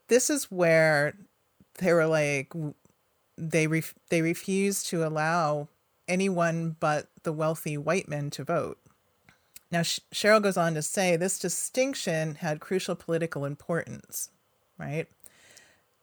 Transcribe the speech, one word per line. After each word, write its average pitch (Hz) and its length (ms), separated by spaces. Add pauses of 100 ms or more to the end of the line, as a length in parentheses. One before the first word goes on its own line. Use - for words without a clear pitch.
this 247 200
is - 240
where 160 640 (600)
they 175 160
were 160 100
like, 147 460
w-, 151 240 (640)
they 160 280
ref-, 160 280 (160)
they 170 100
refused 190 680
to 165 180
allow 156 640 (380)
anyone 170 720
but 151 300 (140)
the 160 100
wealthy 156 460
white 160 320
men 143 200
to 135 140
vote. 135 340 (920)
Now, 170 140
Sh-, - 160 (160)
Cheryl 214 260
goes 196 160
on 165 180
to 156 60
say 180 360
this 185 240
distinction 175 960
had 156 240
crucial 190 340
political 165 500
importance, - 840 (480)
right? 147 300 (960)